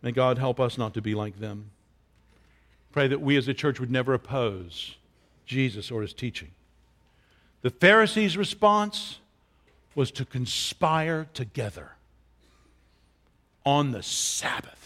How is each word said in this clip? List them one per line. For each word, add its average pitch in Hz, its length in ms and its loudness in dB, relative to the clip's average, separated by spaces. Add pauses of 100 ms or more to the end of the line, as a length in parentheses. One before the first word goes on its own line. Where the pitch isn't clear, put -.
May 120 100 -4
God 127 260 2
help 127 220 0
us 123 180 0
not 113 160 -4
to 110 80 -4
be 107 140 -2
like 104 240 -6
them. 104 300 -12 (1200)
Pray 139 160 4
that 139 120 0
we 143 160 4
as 127 120 2
a 147 60 0
church 139 260 -2
would 123 100 -4
never 127 240 2
oppose 101 800 -4 (520)
Jesus 123 440 -2
or 113 120 -4
his 98 100 -8
teaching. - 380 -8 (1120)
The 127 80 0
Pharisees' 208 640 6
response 208 840 0 (800)
was 139 160 0
to 131 120 -6
conspire 156 1080 -2
together 104 580 -8 (1700)
on 143 260 2
the 104 120 -6
Sabbath. - 840 -6